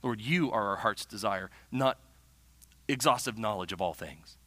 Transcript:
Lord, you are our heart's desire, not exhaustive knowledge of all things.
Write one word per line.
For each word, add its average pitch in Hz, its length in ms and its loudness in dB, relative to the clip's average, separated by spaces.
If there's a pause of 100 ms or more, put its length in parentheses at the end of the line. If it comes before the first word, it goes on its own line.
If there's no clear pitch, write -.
Lord, 117 180 -2
you 147 300 2
are 104 180 2
our 98 80 2
heart's 104 280 0
desire, 98 460 -2 (220)
not 131 260 2 (880)
exhaustive 127 500 2
knowledge 104 360 -2
of 92 100 -4
all 85 120 -2
things. - 520 -14